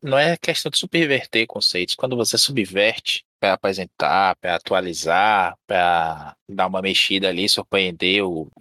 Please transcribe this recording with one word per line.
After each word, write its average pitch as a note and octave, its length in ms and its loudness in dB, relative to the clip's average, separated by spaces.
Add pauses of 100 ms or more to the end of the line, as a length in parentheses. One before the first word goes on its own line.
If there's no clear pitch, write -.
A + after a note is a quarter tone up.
não C3+ 160 0
é D#3+ 180 2
questão - 340 -4
de - 80 -2
subverter C#3 680 0
conceitos. - 480 -2
Quando B2+ 220 -4
você A#2 200 0
subverte, G#2 880 0 (160)
pra G2 140 4
apresentar, F#2 840 0
pra F2 200 -2
atualizar, F2+ 1000 0 (120)
pra E2 680 0 (140)
dar F#2+ 200 0
uma F#2+ 120 -4
mexida F#2+ 480 0
ali, F#2 200 -2
surpreender G2 760 0
o D#2+ 240 -4 (120)